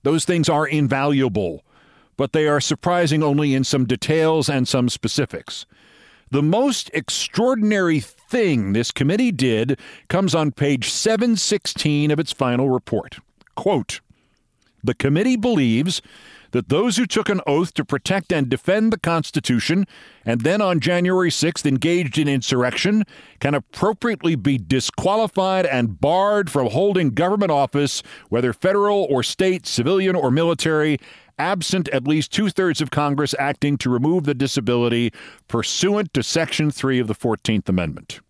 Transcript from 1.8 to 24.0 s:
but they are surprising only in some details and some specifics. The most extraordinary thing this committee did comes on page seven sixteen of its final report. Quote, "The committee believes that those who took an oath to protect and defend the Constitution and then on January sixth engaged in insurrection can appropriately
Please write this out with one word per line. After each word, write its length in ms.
but 160
they 160
are 120
surprising 640
only 300
in 100
some 220
details 640
and 180
some 220
specifics. 760
The 120
most 520
extraordinary 1040
thing 720
this 180
committee 420
did 460
comes 260
on 180
page 380
seven 460
sixteen 760
of 80
its 140
final 380
report. 480
Quote, 460
"The 120
committee 420
believes 680
that 200
those 260
who 100
took 220
an 180
oath 280
to 100
protect 480
and 160
defend 420
the 80
Constitution 880
and 180
then 200
on 180
January 500
sixth 360
engaged 520
in 100
insurrection 760
can 160
appropriately 800